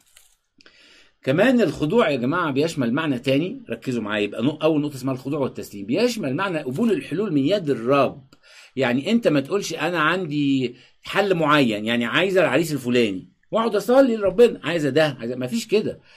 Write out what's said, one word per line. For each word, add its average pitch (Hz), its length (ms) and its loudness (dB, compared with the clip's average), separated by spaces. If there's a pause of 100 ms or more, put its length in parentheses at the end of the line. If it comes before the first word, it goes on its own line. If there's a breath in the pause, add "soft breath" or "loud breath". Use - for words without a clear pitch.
(1200 soft breath)
كمان 226 380 4
الخضوع 165 480 2
يا 143 80 0
جماعة 151 340 -2
بيشمل 135 420 0
معنى 147 260 -2
تاني، 139 500 -2
ركزوا 117 340 -6
معايا، 104 200 -2
يبقى 107 200 -4
نق-، 151 200 -2
أول 156 180 2
نقطة 147 140 -4
اسمها 131 180 -4
الخضوع 135 260 -6
والتسليم، 104 460 -6
بيشمل 180 500 -2
معنى 185 220 -2
قبول 147 340 -2
الحلول 170 420 -4
من 135 120 2
يد 175 240 0
الرب. 117 540 0 (520 loud breath)
يعني 131 360 0
أنت 233 160 2
ما 147 120 4
تقولش: 170 340 -4
"أنا 160 260 -2
عندي 147 760 0 (280 loud breath)
حل 196 320 0
معين، 143 500 2
يعني 117 200 0
عايز 170 320 0
العريس 151 360 2
الفلاني"، 120 560 0 (220)
واقعد 226 240 0
أصلي 247 400 4
لربنا: 202 480 4
"عايزة 147 260 0
ده، 143 300 2
عايزة"، 117 160 -6
ما 127 120 -6
فيش 226 200 -4
كده. 185 320 -2 (180 soft breath)